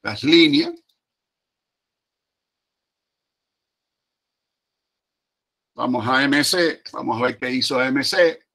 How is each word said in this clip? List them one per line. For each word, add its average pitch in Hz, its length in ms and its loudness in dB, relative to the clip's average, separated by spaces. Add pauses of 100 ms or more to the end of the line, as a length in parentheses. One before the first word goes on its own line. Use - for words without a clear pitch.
las - 200 -8
líneas. 160 500 4 (4000)
Vamos 120 300 -4
a 131 120 0
A 135 60 2
M 143 200 2
C, 165 480 0
vamos 120 300 -6
a 123 60 0
ver 120 120 -6
qué 127 120 -6
hizo 127 280 -2
A 127 80 0
M 135 160 -2
C. 165 520 0